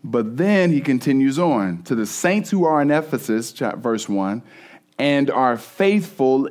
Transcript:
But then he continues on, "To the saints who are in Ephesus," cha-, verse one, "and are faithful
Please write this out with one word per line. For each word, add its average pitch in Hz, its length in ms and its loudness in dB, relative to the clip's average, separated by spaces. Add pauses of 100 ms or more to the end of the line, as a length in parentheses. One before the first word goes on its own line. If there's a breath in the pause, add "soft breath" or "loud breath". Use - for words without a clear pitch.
But 117 340 -4
then 185 340 4
he 143 80 2
continues 135 580 0
on, 98 460 0
"To 127 120 -2
the 110 100 0
saints 196 440 -2
who 185 160 2
are 156 160 2
in 143 80 2
Ephesus," 131 640 -2
cha-, 110 240 -6
verse 113 320 -4
one, 101 340 -2 (560 loud breath)
"and 139 320 0
are 123 280 2
faithful 160 920 0